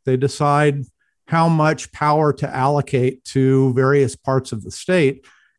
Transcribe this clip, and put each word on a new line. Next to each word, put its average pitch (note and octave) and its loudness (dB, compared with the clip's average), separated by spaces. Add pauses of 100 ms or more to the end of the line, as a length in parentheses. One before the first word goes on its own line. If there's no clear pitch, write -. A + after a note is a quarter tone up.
They C3 0
decide C#3+ 0 (440)
how E3 2
much D#3 0
power D3+ 0
to - -8
allocate C3 -2
to C3+ 2
various C3+ 2
parts C3 -4
of G#2+ -10
the - -12
state. D3+ -2 (340)